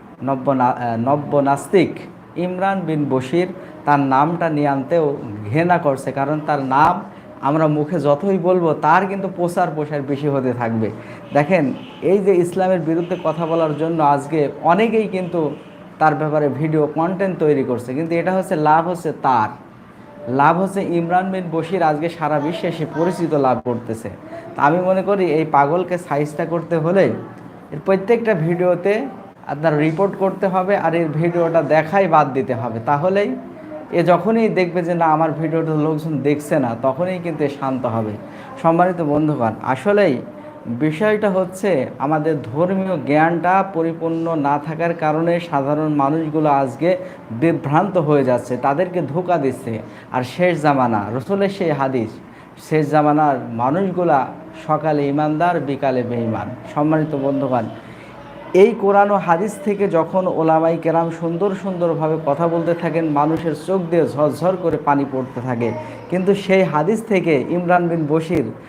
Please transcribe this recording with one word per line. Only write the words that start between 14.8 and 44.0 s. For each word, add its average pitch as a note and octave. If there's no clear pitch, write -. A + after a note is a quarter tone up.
কিন্তু F3
তার D#3
ব্যাপারে D3+
ভিডিও D3+
কন্টেন্ট F3
তৈরি D3+
করছে, B2
কিন্তু E3
এটা E3+
হচ্ছে F#3
লাভ D#3
হচ্ছে E3+
তার, A#2
লাভ D#3
হচ্ছে F#3+
ইমরান F3
বিন F#3
বশির E3
আজকে D#3
সারা D3+
বিশ্বে E3
সে D#3
পরিচিত E3+
লাভ B2+
করতেছে। A2+
তা -
আমি D#3
মনে F#3+
করি F#3+
এই D#3+
পাগলকে D#3
শায়েস্তা D3+
করতে E3
হলে E3+
এর D3+
প্রত্যেকটা G#3+
ভিডিওতে F3+
আপনার D3+
রিপোর্ট D#3+
করতে F#3+
হবে, F#3+
আর E3
এর E3
ভিডিওটা E3
দেখাই D#3
বাদ D#3
দিতে B2+
হবে। A#2
তাহলেই F#3
এ E3+
যখনই G#3+
দেখবে F3
যে E3+
না, E3+
আমার D#3
ভিডিওটা D#3+
লোকজন D#3
দেখছে D3
না, B2+
তখনই F3
কিন্তু E3
এ C#3
শান্ত C3
হবে। A2
সম্মানিত F3
বন্ধুগণ, D3
আসলেই F3+
বিষয়টা G#3+
হচ্ছে F#3+
আমাদের D#3
ধর্মীয় F3+
জ্ঞানটা E3+
পরিপূর্ণ E3